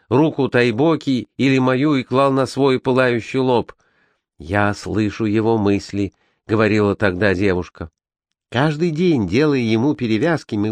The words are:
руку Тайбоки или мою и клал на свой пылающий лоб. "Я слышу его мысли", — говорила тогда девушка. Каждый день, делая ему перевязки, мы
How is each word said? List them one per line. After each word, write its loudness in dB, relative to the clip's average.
руку 2
Тайбоки 0
или 2
мою 2
и -2
клал 2
на 0
свой 0
пылающий 0
лоб. 0
"Я -2
слышу -4
его 0
мысли", — -2
говорила 2
тогда 0
девушка. -2
Каждый -2
день, 0
делая 0
ему 0
перевязки, -2
мы 0